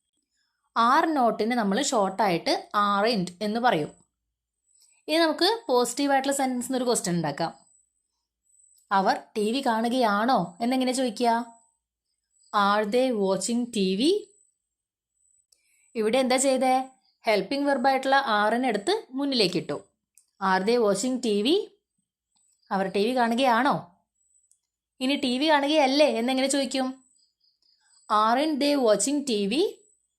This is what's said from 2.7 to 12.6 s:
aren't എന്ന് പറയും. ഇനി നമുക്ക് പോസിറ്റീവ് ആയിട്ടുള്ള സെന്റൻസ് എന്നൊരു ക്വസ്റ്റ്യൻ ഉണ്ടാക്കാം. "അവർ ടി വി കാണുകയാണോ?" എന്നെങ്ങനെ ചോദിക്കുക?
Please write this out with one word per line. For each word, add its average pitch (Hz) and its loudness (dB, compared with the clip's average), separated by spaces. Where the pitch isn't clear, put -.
aren't 202 0
എന്ന് 214 -4
പറയും. 185 -2
ഇനി 302 0
നമുക്ക് 339 2
പോസിറ്റീവ് 254 0
ആയിട്ടുള്ള 277 0
സെന്റൻസ് 254 -4
എന്നൊരു 262 -2
ക്വസ്റ്റ്യൻ 196 -2
ഉണ്ടാക്കാം. 156 -4
"അവർ 196 2
ടി 214 0
വി 269 -2
കാണുകയാണോ?" 226 0
എന്നെങ്ങനെ 254 0
ചോദിക്കുക? 240 -2